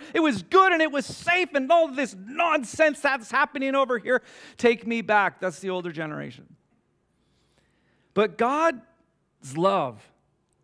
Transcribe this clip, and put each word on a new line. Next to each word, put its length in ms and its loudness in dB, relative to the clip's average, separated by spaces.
it 60 0
was 240 0
good 280 6
and 100 2
it 100 0
was 140 -4
safe 480 -2
and 180 0
all 180 6
this 260 -6
nonsense 840 -2
that's 280 -2
happening 460 0
over 240 0
here. 240 -2
Take 300 0
me 140 -4
back." 380 2
That's 200 -6
the 100 -8
older 220 -6
generation. 640 -12
But 240 0
God's 440 0
love 560 -2